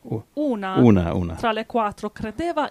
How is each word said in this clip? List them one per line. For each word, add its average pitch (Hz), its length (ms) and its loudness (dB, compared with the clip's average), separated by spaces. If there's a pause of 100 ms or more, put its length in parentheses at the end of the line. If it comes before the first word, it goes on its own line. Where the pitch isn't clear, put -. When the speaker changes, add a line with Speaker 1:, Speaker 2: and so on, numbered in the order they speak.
Speaker 1:
U-, 107 180 -6 (120)
Speaker 2:
una 220 440 -2
Speaker 1:
una, 95 380 6
una. 85 200 -4
Speaker 2:
tra 226 180 -2
le 220 120 -6
quattro 214 460 -4
credeva 269 600 -6